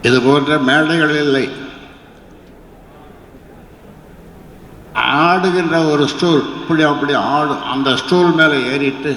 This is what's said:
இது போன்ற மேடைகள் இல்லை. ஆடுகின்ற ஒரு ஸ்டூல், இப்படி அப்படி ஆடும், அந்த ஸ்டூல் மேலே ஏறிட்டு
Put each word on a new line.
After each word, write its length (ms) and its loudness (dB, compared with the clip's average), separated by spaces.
இது 140 2
போன்ற 360 2
மேடைகள் 540 0
இல்லை. 220 0
ஆடுகின்ற 520 0
ஒரு 200 2
ஸ்டூல், 320 2
இப்படி 260 0
அப்படி 280 -2
ஆடும், 380 -2
அந்த 180 0
ஸ்டூல் 360 2
மேலே 200 4
ஏறிட்டு 460 -2